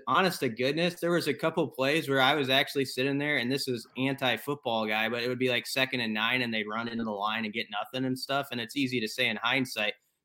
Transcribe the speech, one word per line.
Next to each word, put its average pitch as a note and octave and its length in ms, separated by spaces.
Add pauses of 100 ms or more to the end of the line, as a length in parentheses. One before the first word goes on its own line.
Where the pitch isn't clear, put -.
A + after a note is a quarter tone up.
honest E3+ 320
to C3+ 100
goodness, D3 520
there E3+ 100
was E3+ 160
a C#3+ 60
couple D#3+ 340
plays C#3 400
where C3+ 140
I C3 120
was C#3+ 160
actually C3+ 360
sitting C#3 320
there, D3 200
and A#2+ 140
this C#3 160
is B2 180 (100)
anti-football B2+ 920
guy, A2 220
but A#2+ 120
it A#2+ 60
would B2 100
be, B2+ 120
like, A#2+ 180
second C3 320
and A2 140
nine, A#2 280
and A#2 100
they'd G#2+ 160
run A2+ 200
into A#2 160
the A2 80
line G#2+ 340
and G#2 80
get A2+ 160
nothing A2 360
and C3 120
stuff. C#3 340
And A#2+ 80
it's A2+ 160
easy B2+ 260
to G#2+ 60
say B2 200
in A2 160
hindsight, A#2+ 500 (320)